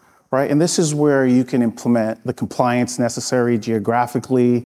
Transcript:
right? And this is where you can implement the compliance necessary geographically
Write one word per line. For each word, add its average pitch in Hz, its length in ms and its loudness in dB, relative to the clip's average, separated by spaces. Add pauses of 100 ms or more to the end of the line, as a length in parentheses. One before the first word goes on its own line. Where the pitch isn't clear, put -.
(320)
right? 131 180 0
And 147 100 2
this 175 200 0
is 151 160 0
where 139 300 2
you 127 180 4
can 123 180 0
implement 113 640 -2
the 123 80 -4
compliance 123 640 -2
necessary 120 580 0
geographically 120 1080 0 (120)